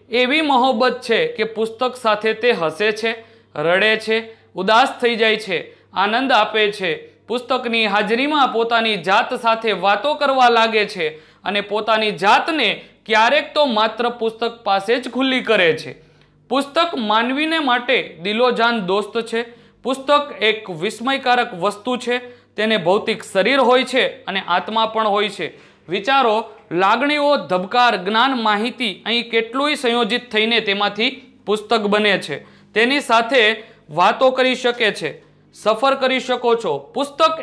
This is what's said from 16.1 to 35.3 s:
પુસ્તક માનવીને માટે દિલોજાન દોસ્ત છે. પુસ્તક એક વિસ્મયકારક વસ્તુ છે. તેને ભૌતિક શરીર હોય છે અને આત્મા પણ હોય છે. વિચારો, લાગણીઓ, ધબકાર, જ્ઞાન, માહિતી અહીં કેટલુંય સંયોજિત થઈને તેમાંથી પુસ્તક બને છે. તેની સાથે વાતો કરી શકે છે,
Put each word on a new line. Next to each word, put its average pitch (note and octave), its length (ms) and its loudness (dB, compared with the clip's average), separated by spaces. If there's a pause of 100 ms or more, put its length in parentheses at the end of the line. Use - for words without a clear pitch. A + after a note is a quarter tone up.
પુસ્તક E4 460 0
માનવીને C4 640 0
માટે B3 640 0
દિલોજાન A3+ 580 0
દોસ્ત G3+ 400 -2
છે. A3+ 220 -4 (400)
પુસ્તક G#3 580 0
એક G#3+ 300 0
વિસ્મયકારક A#3+ 840 -2
વસ્તુ G3+ 420 -4
છે. A#3+ 220 -4 (380)
તેને A3 200 0
ભૌતિક G3 460 0
શરીર G#3+ 360 0
હોય B3+ 260 4
છે A#3+ 400 -2
અને F#3+ 160 -6
આત્મા F#3+ 460 0
પણ A3 220 0
હોય G#3 200 0
છે. - 460 -12 (140)
વિચારો, A3 560 0 (260)
લાગણીઓ, C#4 680 2
ધબકાર, G#3 600 0
જ્ઞાન, A3+ 460 0
માહિતી G#3+ 640 -2
અહીં A#3 240 -2
કેટલુંય A#3+ 440 -2
સંયોજિત A#3+ 560 -2
થઈને A3 300 0
તેમાંથી G3+ 500 -2 (360)
પુસ્તક G#3+ 340 0
બને G#3 380 2
છે. - 260 -8 (280)
તેની B3+ 280 2
સાથે A3+ 640 2 (260)
વાતો A3 400 4
કરી B3+ 240 0
શકે A#3+ 380 -2
છે, D#3 300 -8 (320)